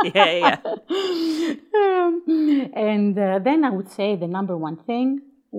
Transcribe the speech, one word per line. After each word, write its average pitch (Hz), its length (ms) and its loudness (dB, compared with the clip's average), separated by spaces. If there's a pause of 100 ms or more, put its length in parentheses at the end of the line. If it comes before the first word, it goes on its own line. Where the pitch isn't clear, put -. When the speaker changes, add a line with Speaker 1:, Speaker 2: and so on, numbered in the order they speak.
Speaker 1:
<laughs> - 100 -4
Yeah, 190 180 6 (120)
yeah. - 200 4
Speaker 2:
<laughs> 330 880 -4 (200)
Um, 359 480 2 (520)
and, 208 440 0
uh, 196 220 2
then 294 240 2
I 254 60 2
would 285 200 -4
say 202 260 -2
the 170 100 -6
number 185 300 -4
one 160 200 -6
thing 254 440 -2 (380)